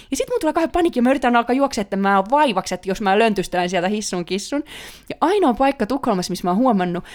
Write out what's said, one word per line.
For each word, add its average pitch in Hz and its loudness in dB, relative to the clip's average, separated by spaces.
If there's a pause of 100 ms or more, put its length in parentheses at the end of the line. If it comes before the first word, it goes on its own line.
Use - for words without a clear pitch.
(100)
Ja 269 -4
sit 523 -4
mun 494 0
tulee 311 0
kauhean 330 0
panikki, 349 0
ja 240 2
mä 247 4
yritän 262 2
alkaa 240 2
juoksea, 269 0
että 196 -6
mä 196 2
oon 190 2
vaivaksi, 240 2
että 180 -6
jos 190 -4
mä 202 2
löntystelen 185 0
sieltä 180 0
hissun 202 -4
kissun. 202 -4 (440)
Ja - -10
ainoa 339 2
paikka 269 0
Tukholmassa, 226 -2
missä 175 -6
mä 175 2
oon 180 2
huomannut, 185 0 (100)